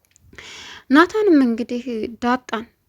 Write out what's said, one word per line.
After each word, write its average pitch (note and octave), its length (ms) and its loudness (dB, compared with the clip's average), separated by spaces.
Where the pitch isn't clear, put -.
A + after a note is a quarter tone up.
ናታንም F4+ 500 4
እንግዲህ A#3+ 440 -2
ዳጣን A#3+ 460 -4